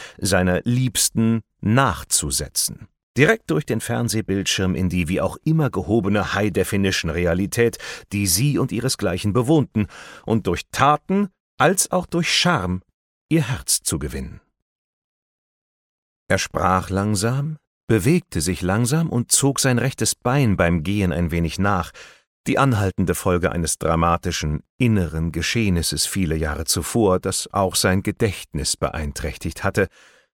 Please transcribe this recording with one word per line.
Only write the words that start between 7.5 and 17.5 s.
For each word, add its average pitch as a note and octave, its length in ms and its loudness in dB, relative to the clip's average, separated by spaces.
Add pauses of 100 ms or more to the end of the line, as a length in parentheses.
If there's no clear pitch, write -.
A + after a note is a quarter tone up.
die G2+ 160 0
sie A2 300 0
und A2 120 0
ihresgleichen G2+ 600 -2
bewohnten, A#2+ 560 2 (360)
und A2 220 0
durch - 240 -2
Taten D3+ 560 2 (300)
als F3 340 2
auch F3+ 160 0
durch E3 260 0
Charme F#2 480 0 (480)
ihr D#3 140 2
Herz - 400 -4
zu - 160 -2
gewinnen. C2+ 420 -8 (1900)
Er F#2 100 2
sprach F#2 520 0
langsam, A2 680 -2 (320)